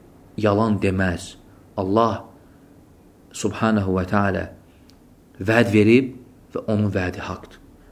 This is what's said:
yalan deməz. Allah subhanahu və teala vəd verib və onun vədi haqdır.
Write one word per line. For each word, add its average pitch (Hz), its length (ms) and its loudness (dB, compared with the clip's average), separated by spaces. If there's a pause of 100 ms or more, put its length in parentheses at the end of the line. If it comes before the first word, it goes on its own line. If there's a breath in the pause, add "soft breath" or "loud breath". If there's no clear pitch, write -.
(360)
yalan 107 440 0
deməz. 92 560 -2 (400 soft breath)
Allah 104 480 0 (1080 soft breath)
subhanahu 101 680 -2
və 92 100 -2
teala 98 360 0 (960 soft breath)
vəd 113 320 2
verib 110 420 4 (400)
və - 120 -8
onun 104 260 0
vədi 90 280 -4
haqdır. - 400 -14 (320 soft breath)